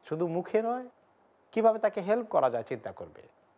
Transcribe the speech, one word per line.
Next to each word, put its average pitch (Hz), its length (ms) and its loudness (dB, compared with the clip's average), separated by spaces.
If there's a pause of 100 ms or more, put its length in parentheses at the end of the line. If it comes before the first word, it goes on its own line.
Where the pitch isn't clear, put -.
শুধু 165 200 -2
মুখে 180 340 0
নয়, 247 260 -4 (640)
কিভাবে 220 260 4
তাকে 214 220 0
হেল্প 220 280 0
করা 135 220 4
যায় 113 180 -4
চিন্তা 110 240 -8
করবে। 82 300 -16 (360)